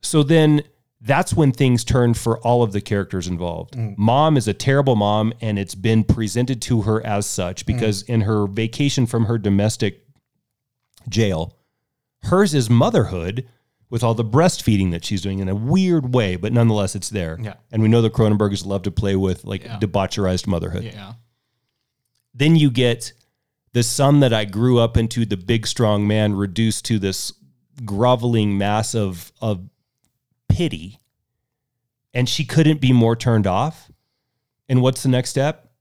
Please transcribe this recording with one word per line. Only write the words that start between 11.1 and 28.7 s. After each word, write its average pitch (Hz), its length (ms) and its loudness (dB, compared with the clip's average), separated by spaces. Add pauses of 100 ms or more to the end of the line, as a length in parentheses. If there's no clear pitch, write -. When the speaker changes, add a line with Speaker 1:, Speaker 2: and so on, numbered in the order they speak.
Speaker 1:
jail, 92 480 -2 (680)
hers 185 300 2
is 123 160 0
motherhood 117 760 0 (440)
with 117 140 -4
all 113 120 2
the 113 100 -2
breastfeeding 107 680 2
that 85 140 -6
she's 98 160 -4
doing 95 180 -4
in 95 80 -4
a 92 80 -2
weird 151 600 0
way, 101 200 2
but 92 160 -4
nonetheless, 113 440 2
it's - 140 -10
there. 82 300 -6
Speaker 2:
Yeah. 110 160 -12 (160)
Speaker 1:
And 110 120 -2
we 110 40 4
know 117 140 6
the 113 80 2
Cronenbergers 104 560 0
love 98 180 -4
to 101 80 -4
play 98 240 -2
with, 95 300 -2
like, 98 180 -10
Speaker 2:
Yeah. - 160 -14
Speaker 1:
debaucherized 95 680 -2
motherhood. 90 380 -4
Speaker 2:
Yeah. 101 280 -16 (1200)
Speaker 1:
Then 147 220 4
you 151 160 6
get 120 420 0 (600)
the 120 100 2
son 143 380 4
that 127 120 4
I 107 120 0
grew 117 340 2
up 117 180 0
into, 113 280 -2
the 98 120 -4
big, 110 300 -2
strong 104 400 0
man, 107 260 2
reduced 101 520 -2
to 113 120 -2
this 95 360 -4 (520)
groveling 110 720 0
mass 104 380 -2